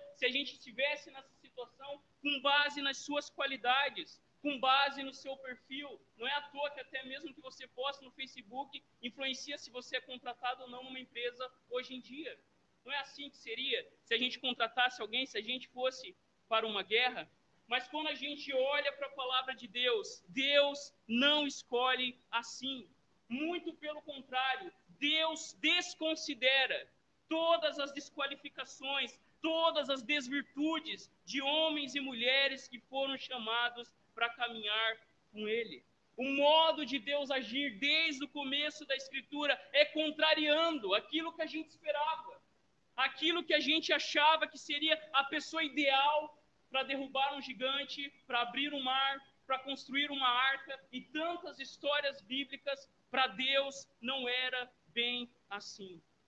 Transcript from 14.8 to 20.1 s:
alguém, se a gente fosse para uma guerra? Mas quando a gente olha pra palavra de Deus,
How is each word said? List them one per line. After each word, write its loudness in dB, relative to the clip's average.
alguém, -2
se -8
a -2
gente -6
fosse -4
para 2
uma -2
guerra? 2
Mas 0
quando -4
a -2
gente -6
olha 2
pra -6
palavra -2
de -14
Deus, 0